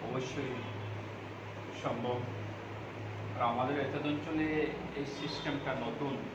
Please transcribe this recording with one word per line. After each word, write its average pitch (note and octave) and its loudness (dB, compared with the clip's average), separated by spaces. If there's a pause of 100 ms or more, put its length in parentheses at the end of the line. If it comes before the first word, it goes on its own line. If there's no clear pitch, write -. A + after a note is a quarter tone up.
অবশ্যই B2+ 0 (1300)
সম্ভব। B2 2 (1160)
আর B2 2
আমাদের B2+ 4
এতদ C#3+ 2
অঞ্চলে D#3 2 (520)
এই C#3 0
সিস্টেমটা C#3 0
নতুন B2 0 (160)